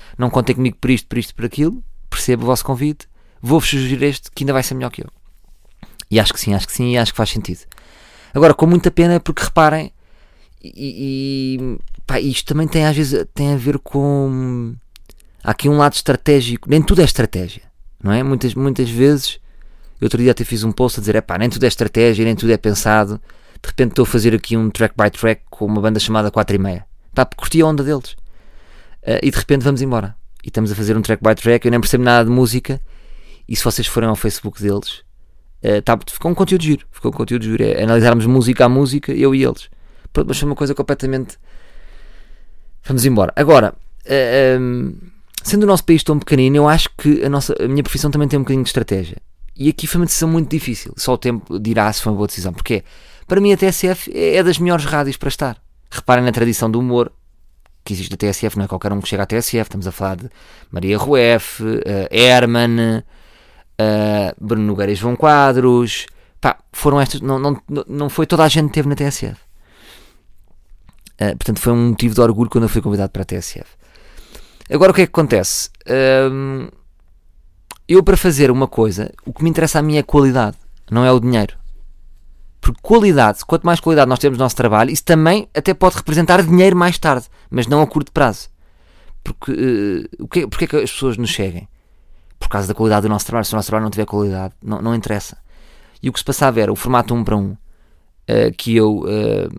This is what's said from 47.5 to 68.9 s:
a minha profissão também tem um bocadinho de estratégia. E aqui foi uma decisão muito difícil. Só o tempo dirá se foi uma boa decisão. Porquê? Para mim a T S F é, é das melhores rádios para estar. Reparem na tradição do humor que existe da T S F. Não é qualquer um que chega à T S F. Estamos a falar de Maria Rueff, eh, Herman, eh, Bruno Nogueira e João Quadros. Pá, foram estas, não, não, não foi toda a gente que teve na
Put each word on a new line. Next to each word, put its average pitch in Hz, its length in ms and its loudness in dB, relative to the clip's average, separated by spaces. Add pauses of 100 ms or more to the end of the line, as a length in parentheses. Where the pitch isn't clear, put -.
a 98 60 0
minha 135 160 0
profissão - 260 -4
também 147 200 0
tem 143 100 0
um 135 40 0
bocadinho 131 200 0
de - 60 -6
estratégia. 95 480 -4 (360)
E 139 140 -4
aqui 160 180 0
foi 175 140 -2
uma 175 60 2
decisão 165 240 -2
muito 160 200 0
difícil. - 460 -6
Só 127 200 -2
o - 20 0
tempo 107 420 -6
dirá 107 320 0
se - 100 -6
foi 107 120 -2
uma 98 40 -2
boa 104 100 0
decisão. 90 260 -8
Porquê? - 320 -4 (420)
Para 190 140 2
mim 202 100 4
a 190 60 4
T 190 80 0
S 185 200 0
F 180 260 -4
é, 165 260 0
é 185 60 4
das 170 140 2
melhores 170 280 0
rádios 143 320 -2
para - 100 -6
estar. 131 340 -6 (300)
Reparem 123 320 2
na 123 80 2
tradição 117 400 0
do 113 80 0
humor 120 320 0 (720)
que 104 100 -8
existe 98 160 -8
da 98 80 -10
T - 80 -4
S 101 200 -2
F. 107 120 -6
Não 98 80 -2
é - 20 -4
qualquer 98 260 -6
um 101 80 -4
que - 60 -10
chega 101 160 -4
à - 20 -6
T 107 100 -4
S 120 220 -4
F. 110 100 -2
Estamos 98 180 -8
a 95 60 -8
falar 95 240 -6
de - 140 -14 (420)
Maria 92 260 -2
Rueff, 120 640 0 (240)
eh, 98 240 -4
Herman, 117 920 2 (760)
eh, 107 600 0
Bruno 107 240 -2
Nogueira 101 300 -2
e - 20 -6
João 117 200 -4
Quadros. 127 920 2 (320)
Pá, - 180 -2 (140)
foram 143 280 0
estas, - 220 -2
não, 135 160 -2
não, 139 240 -4 (260)
não 143 220 -6
foi 160 160 -2
toda 160 180 2
a 156 40 6
gente 151 200 2
que - 60 -8
teve 143 140 -2
na 143 80 -2